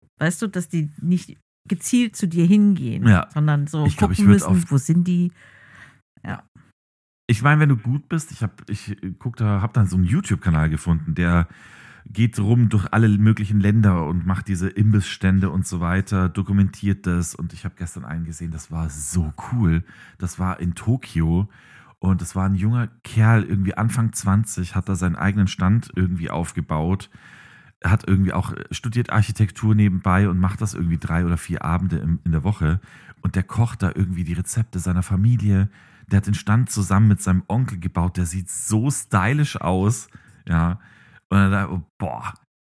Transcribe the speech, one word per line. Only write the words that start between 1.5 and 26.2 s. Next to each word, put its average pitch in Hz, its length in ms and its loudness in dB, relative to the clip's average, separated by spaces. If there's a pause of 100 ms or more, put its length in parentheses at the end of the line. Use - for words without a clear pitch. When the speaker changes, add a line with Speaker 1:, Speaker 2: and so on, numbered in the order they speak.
Speaker 1:
gezielt 240 480 0
zu 202 120 -2
dir 170 180 2
hingehen, 170 600 4
Speaker 2:
Ja. 95 240 6
Speaker 1:
sondern 147 360 0
so 151 180 -2
Speaker 2:
Ich 147 120 2
glaub, 202 140 2
Speaker 1:
gucken 202 120 0
Speaker 2:
ich 196 40 6
würd 202 140 8
Speaker 1:
müssen, - 60 -2 (160)
Speaker 2:
auf - 80 -12
Speaker 1:
wo 143 60 4
sind 165 300 2
die? 175 240 0 (920)
Ja. - 180 -12 (880)
Speaker 2:
Ich 110 120 2
meine, 147 180 4
wenn 151 100 4
du 135 80 4
gut 123 300 -4
bist, 160 240 -6
ich 131 100 -18
hab, - 280 -8
ich 104 260 -8 (240)
guck 120 160 -8
da, 104 260 0
hab 120 120 -4
dann 104 140 2
so 90 100 -2
einen 92 80 4
YouTube-Kanal 82 640 0
gefunden, 78 440 -2
der 87 340 2 (600)
geht 113 300 0
rum 110 300 4
durch 104 240 2
alle 110 160 4
möglichen 104 500 2
Länder 101 460 4
und 82 200 -2
macht 92 220 -4
diese 95 220 -2
Imbissstände 98 800 2
und 92 180 -2
so 87 140 -6
weiter, 92 480 0
dokumentiert 98 760 0
das. 87 300 -2
Und - 160 -8
ich - 140 -14
hab 87 100 -10
gestern 85 300 -12
einen 82 180 -8
gesehen, 82 280 -10
das 80 200 -14
war 82 180 -4
so 76 440 -4 (180)
cool. 87 320 2 (340)
Das - 220 -8
war 92 220 -4
in 87 120 -2
Tokio 90 760 0 (500)
und 92 220 0
es 87 120 -10
war 95 120 -2
ein 98 100 0
junger 117 320 0 (160)
Kerl, 110 400 4
irgendwie 98 320 -2
Anfang 113 380 0
zwanzig, 95 600 -2
hat 95 140 -2
da 98 80 -2
seinen 87 220 -2
eigenen 95 300 2
Stand 98 480 0
irgendwie 90 340 -2